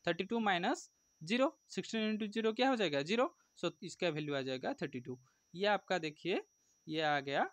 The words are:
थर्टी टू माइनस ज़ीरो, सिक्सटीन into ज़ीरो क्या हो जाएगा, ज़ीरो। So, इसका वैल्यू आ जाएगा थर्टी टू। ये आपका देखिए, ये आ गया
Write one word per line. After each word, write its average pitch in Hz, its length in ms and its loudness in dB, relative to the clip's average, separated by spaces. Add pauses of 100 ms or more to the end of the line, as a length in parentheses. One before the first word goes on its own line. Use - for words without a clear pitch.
थर्टी 175 180 0
टू 233 160 -2
माइनस 208 500 0 (320)
ज़ीरो, 240 240 2 (220)
सिक्सटीन 214 440 -2
into 208 200 -4
ज़ीरो 220 200 2
क्या 247 160 2
हो 262 80 4
जाएगा, 151 260 2
ज़ीरो। 220 220 2 (340)
So, 175 120 -2 (120)
इसका 175 260 -2
वैल्यू 151 260 -2
आ 139 80 0
जाएगा 131 300 -2 (100)
थर्टी 139 180 -6
टू। 127 180 -10 (360)
ये 185 120 -2
आपका 196 320 2
देखिए, 165 420 -2 (460)
ये 156 160 -4
आ 147 180 2
गया 139 220 0 (100)